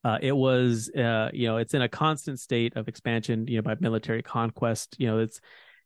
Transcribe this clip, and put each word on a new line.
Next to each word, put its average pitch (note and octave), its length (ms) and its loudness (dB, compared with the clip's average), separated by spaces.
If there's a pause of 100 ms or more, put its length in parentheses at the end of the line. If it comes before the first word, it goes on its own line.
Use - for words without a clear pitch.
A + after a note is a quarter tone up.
Uh, A2+ 180 0
it C3+ 140 0
was, B2+ 600 2
uh, A#2 380 2
you A#2+ 140 0
know, A2 100 0
it's A2+ 160 -2
in C#3+ 80 4
a A#2+ 80 2
constant D3+ 500 -2
state A#2 380 0
of A2 100 -6
expansion, A2+ 600 -2
you A#2 100 0
know, A2 40 0
by A2 180 0
military A2+ 440 0
conquest. A#2 760 -4
You B2+ 100 0
know, A2 120 2
it's, A2+ 220 -2 (440)